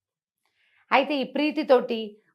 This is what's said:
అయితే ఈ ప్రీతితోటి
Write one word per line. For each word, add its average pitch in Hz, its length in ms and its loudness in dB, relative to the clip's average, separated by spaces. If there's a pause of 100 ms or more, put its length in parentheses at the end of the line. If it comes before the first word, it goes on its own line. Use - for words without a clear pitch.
(920)
అయితే 277 220 2
ఈ 269 100 -2
ప్రీతితోటి 269 920 0 (180)